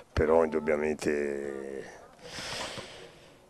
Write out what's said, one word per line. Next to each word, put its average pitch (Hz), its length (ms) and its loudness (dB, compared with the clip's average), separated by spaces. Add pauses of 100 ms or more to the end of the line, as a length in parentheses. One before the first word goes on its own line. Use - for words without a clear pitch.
(120)
Però 82 320 6
indubbiamente, 73 1400 0 (1700)